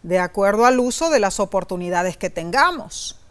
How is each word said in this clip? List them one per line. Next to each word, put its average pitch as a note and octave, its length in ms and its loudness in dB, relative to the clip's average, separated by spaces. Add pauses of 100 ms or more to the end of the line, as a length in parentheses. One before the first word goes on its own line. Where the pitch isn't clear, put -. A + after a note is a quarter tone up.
de F3+ 180 0
acuerdo G3+ 440 2
al B3+ 160 4
uso B3+ 300 -2
de D4 100 4
las G3 180 0
oportunidades F3+ 760 -2
que F#3 140 -6
tengamos. B3 840 -2 (140)